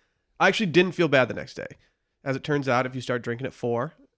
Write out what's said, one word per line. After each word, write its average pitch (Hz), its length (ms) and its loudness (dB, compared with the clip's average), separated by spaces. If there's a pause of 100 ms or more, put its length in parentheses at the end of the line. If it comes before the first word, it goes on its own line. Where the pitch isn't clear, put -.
(400)
I 175 80 6
actually 196 200 2
didn't 175 260 4
feel 165 160 2
bad 131 180 4
the 107 60 -8
next - 220 -10
day. - 120 -10 (560)
As 135 140 -4
it 131 80 -10
turns 143 240 -2
out, 127 160 2
if 127 100 -8
you 127 60 -6
start 123 200 -4
drinking 120 260 -8
at - 60 -10
four 120 400 -4 (240)